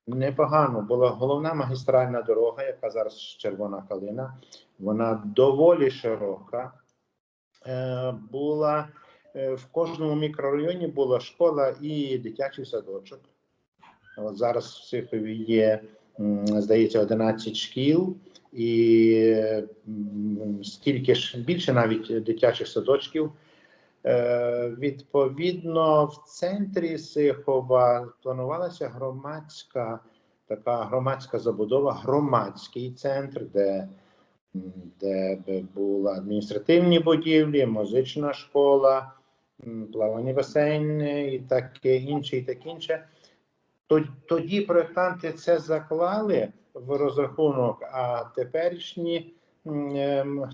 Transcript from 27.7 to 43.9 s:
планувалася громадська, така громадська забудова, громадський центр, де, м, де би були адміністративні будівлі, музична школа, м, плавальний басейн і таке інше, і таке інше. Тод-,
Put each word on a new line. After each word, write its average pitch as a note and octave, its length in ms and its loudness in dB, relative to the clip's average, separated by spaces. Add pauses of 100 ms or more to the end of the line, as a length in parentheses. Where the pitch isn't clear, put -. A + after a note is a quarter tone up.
планувалася C#3 640 -6
громадська, C3 1120 -10 (480)
така A#2 360 -2
громадська B2 560 -4
забудова, A2+ 540 0
громадський B2 1000 -2
центр, C#3 600 -6
де, G2 340 0 (680)
м, F#2+ 60 -8 (380)
де F#2+ 380 -2 (100)
би F#2+ 180 -4 (100)
були G2 360 0
адміністративні G#2 880 2
будівлі, D#3 640 4
музична B2+ 680 -2
школа, C3+ 800 4 (560)
м, A2 260 -10
плавальний A2+ 400 -2
басейн D3+ 680 0
і C#3+ 380 -4 (100)
таке C3 460 0
інше, C#3+ 420 -2
і B2+ 40 -4
таке B2+ 280 -8
інше. D#3+ 380 -6 (800)
Тод-, D#3 180 4 (180)